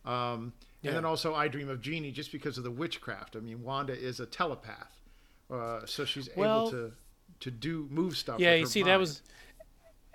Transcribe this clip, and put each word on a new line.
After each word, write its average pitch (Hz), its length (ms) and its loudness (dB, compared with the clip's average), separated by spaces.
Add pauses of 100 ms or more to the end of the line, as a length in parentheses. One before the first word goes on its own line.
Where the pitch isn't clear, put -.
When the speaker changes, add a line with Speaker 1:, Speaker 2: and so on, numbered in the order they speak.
Speaker 1:
Um, 120 480 -2 (300)
and 143 80 -2
Speaker 2:
Yeah. - 20 -
Speaker 1:
then 160 140 0
also 160 280 0
I 151 140 2
Dream 139 220 -6
of 127 100 -6
Jeannie, 143 320 -4
just 139 200 -10
because 143 260 -4
of 127 60 -6
the 123 60 -6
witchcraft. 120 640 -6
I 113 60 -8
mean, 113 220 -8
Wanda 135 360 -2
is 127 220 -6
a 120 60 -6
telepath, - 720 -4 (500)
uh, 117 360 -4
so 143 180 -4
she's 135 320 -2
Speaker 2:
Well, 220 320 4
Speaker 1:
able - 40 -4
to, 117 200 -4 (480)
to 131 100 -6
do, 147 400 -4
move 160 280 0
stuff 127 220 -2
Speaker 2:
yeah, 175 100 8
Speaker 1:
with 170 80 10
Speaker 2:
you 160 80 4
Speaker 1:
her 123 40 0
Speaker 2:
see, 202 120 4
that 175 80 6
Speaker 1:
mind. 190 100 10
Speaker 2:
was, 160 220 0 (920)